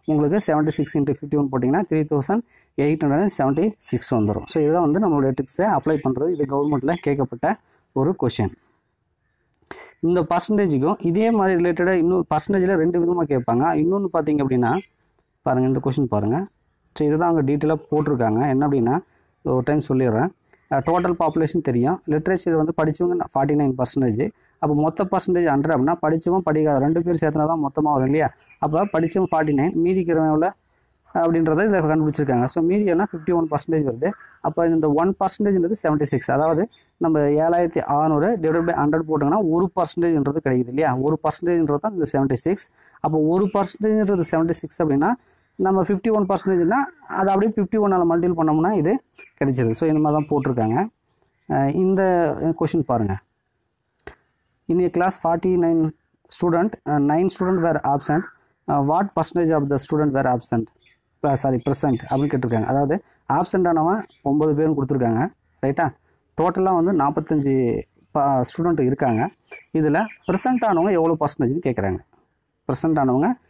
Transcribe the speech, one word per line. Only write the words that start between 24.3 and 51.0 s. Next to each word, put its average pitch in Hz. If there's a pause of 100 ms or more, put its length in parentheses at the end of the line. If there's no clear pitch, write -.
அப்போ 151
மொத்த 156
பர்சன்டேஜ் 180
ஹண்ட்ரட் 143
அப்படின்னா, 151
படிச்சவன் 165
படிக்காத 151
ரெண்டு 160
பேர் 170
சேர்த்துனா 151
தான் 160
மொத்தமா 151
வரும் 131
இல்லையா? 143 (320)
அப்போ 156
படிச்சவன் 165
ஃபார்ட்டி 156
நைன், 143
மீதிக்கிறவன் 165
எவ்வளோ 156 (640)
அப்படின்றத 165
இதுல 208
கண்டுபிடிச்சிருக்காங்க. 151
So -
மீதி 190
எல்லாம் 185
ஃபிஃப்டி 170
ஒன் 165
பர்சன்டேஜ் 151
வருது. 131 (340)
அப்போ 160
இந்த 160
ஒன் 165
பர்சன்டேஜ்ன்றது 190
செவன்ட்டி 151
சிக்ஸ். -
அதாவது 156 (380)
நம்ம 160 (180)
ஏழாயிரத்தி 165
அறநூறு 151 (100)
டிவைடட் 165
பை 170
ஹண்ட்ரட் 147
போட்டோம்னா 156
ஒரு 170
பர்சன்டேஜ்ன்றது 160
கிடைக்குது 123
இல்லையா? 147 (100)
ஒரு 147
பர்சன்டேஜ்ன்றது 160
தான் 214
இந்த 160
செவன்ட்டி 135
சிக்ஸ். 190 (360)
அப்போ 156 (100)
ஒரு 185
பர்சன்டேஜ்ன்றது 202
செவன்ட்டி 165
சிக்ஸ் -
அப்படின்னா, 156 (480)
நம்ம 190
ஃபிஃப்டி 196
ஒன் 214
பர்சன்டேஜ்னா 190 (300)
அதை 190
அப்படியே 196
ஃபிஃப்டி 214
ஒன்னால 190
மல்டிபிள் 170
பண்ணோம்னா 160
இது 175 (420)
கிடைச்சிருது. 127
So 165
இந்த 156
மாதிரி 151
தான் 151
போட்டிருக்காங்க. 127 (720)